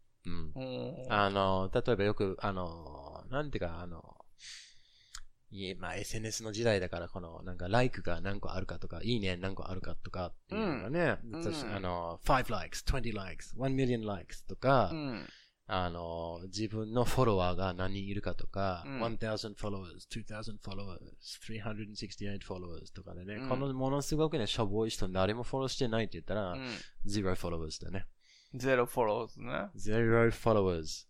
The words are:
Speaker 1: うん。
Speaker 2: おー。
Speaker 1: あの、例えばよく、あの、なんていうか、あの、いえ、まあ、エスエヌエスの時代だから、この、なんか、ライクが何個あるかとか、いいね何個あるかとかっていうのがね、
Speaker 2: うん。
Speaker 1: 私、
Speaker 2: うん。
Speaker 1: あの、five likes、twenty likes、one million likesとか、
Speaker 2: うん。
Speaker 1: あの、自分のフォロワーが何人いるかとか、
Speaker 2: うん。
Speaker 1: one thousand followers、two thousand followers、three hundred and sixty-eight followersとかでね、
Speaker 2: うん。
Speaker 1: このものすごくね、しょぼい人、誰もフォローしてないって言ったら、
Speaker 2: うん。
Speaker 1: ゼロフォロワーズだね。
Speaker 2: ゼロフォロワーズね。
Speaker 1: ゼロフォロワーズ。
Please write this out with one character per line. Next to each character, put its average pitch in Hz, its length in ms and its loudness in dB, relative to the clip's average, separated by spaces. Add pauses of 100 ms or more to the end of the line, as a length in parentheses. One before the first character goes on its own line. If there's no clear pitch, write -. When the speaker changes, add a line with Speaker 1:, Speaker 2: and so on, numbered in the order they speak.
(260)
Speaker 1:
う 90 40 -4
ん。 80 260 2
Speaker 2:
お 127 540 -6
ー。 113 40 2
Speaker 1:
あ 101 160 6
の、 95 440 4
例 123 200 4
え - 20 4
ば 98 80 2
よ 104 120 4
く、 95 240 0
あ 101 140 -2
の、 85 760 -8
な 147 140 -2
ん 143 80 -6
て - 60 -2
い - 40 -2
う 90 40 -2
か、 85 160 -4
あ 90 60 -8
の、 82 280 -12 (1400)
い 92 140 -8
え、 92 100 -4
ま 87 140 -6
あ、 90 60 -6
エ 98 80 -4
ス - 120 -6
エ 110 40 -2
ヌ 110 80 -6
エ 107 40 -6
ス 113 120 -6
の 110 80 -6
時 107 120 -2
代 107 160 6
だ 90 100 -2
か 87 100 -4
ら、 85 100 -8
こ 95 100 -6
の、 85 220 -12
な 90 120 -6
ん 87 40 -6
か、 90 100 -2
ラ 113 140 6
イ 127 80 4
ク - 140 -4
が 101 180 2
何 98 180 0
個 - 120 -2
あ 92 80 -2
る 95 80 -2
か - 100 -4
と 90 100 -2
か、 85 160 -6
い 117 140 2
い - 20 2
ね 95 160 0
何 95 200 -2
個 - 120 -6
あ 92 60 -4
る 90 80 -2
か - 140 0
と - 160 -4
か 87 160 -4
っ - 80 -8 (120)
て - 60 -8
い 214 100 -2
う 202 40 0 (100)
の 90 60 -6
が 110 80 -4
ね、 156 340 2
Speaker 2:
う 107 140 -8
ん。 - 40 -6
Speaker 1:
私、 107 200 -2
Speaker 2:
う 110 60 -6
ん。 101 60 -4
Speaker 1:
あ 98 40 -2
の、 87 440 -2
five 127 220 6
likes、 90 400 -4
twenty 117 260 2
likes、 95 460 -6
one 135 180 0
million 123 300 2
likes 98 420 -6
と 92 80 -6
か、 123 380 4
Speaker 2:
う - 20 -4
ん。 131 320 -4 (440)
Speaker 1:
あ 90 180 2
の、 85 560 -6
自 101 220 -4
分 110 260 -4
の 120 100 4
フ - 180 6
ォ 123 40 8
ロ 104 120 6
ワ 90 160 4
ー - 20 4
が 92 180 2
何 92 200 0
人 98 120 -2
い 98 80 -2
る 101 80 -2
か 90 140 0
と - 120 2
か、 92 380 0
Speaker 2:
う 139 40 -10
ん。 120 120 -4
Speaker 1:
one 113 160 0
thousand 110 380 -2
followers、 98 560 -4
two 113 120 -6
thousand 107 360 -8
followers、 95 400 -6 (480)
three 110 120 -4
hundred 107 260 -4
and 104 100 -12
sixty-eight 101 480 -6
followers 87 500 -8
と 92 100 -12
か 87 120 -12
で 90 100 -10
ね、 104 100 -8
Speaker 2:
う 127 120 -6
ん。 - 20 -4
Speaker 1:
こ 131 60 2
の 135 180 0
も 131 160 0
の 139 140 0
す - 120 0
ご 156 140 4
く 160 80 -2
ね、 107 80 2
し - 140 -2
ょ 107 80 4
ぼ 107 180 2
い 113 60 -2
人、 95 180 2
誰 95 240 4
も 123 80 -2
フ 135 160 -2
ォ - 40 2
ロ 131 40 0
ー 127 40 0
し - 80 -4
て 131 100 2
な 113 140 2
い 107 40 2
っ - 40 -4
て - 40 -8
言 85 80 -6
っ - 40 -12
た 101 100 -2
ら、 95 160 0
Speaker 2:
う 85 60 -4
ん。 131 100 -6 (380)
Speaker 1:
ゼ 101 160 4
ロ 92 120 4
フ 87 140 0
ォ - 40 0
ロ 82 100 -2
ワ 80 40 -4
ー 80 40 -6
ズ - 120 -8
だ 85 80 -6
ね。 92 160 -2 (480)
Speaker 2:
ゼ 131 220 2
ロ 123 100 6
フ 127 140 -4
ォ 120 40 6
ロ 107 140 4
ワ 117 80 -2
ー - 20 -12
ズ - 140 -14
ね。 135 340 -4
Speaker 1:
ゼ 110 240 4
ロ 117 300 8
フ - 200 2
ォ 110 40 8
ロ 101 120 6
ワ 90 100 4
ー 80 60 -2
ズ。 - 280 -8